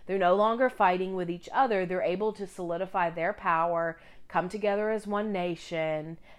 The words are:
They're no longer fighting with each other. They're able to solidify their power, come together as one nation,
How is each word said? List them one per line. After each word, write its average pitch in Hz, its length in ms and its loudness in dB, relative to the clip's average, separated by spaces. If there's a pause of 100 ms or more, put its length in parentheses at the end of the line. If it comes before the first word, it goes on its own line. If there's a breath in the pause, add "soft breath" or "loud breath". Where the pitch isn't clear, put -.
They're 190 120 -2
no 180 180 6
longer 233 340 4
fighting 185 460 2
with 180 140 -2
each 175 240 -8
other. 220 320 2
They're 185 160 -2
able 196 320 0
to 202 140 -10
solidify 175 640 -2
their 170 220 -2
power, 165 680 0 (280 loud breath)
come 180 220 0
together 208 400 0
as 214 160 -2
one 208 260 -2
nation, 165 840 -4 (220 loud breath)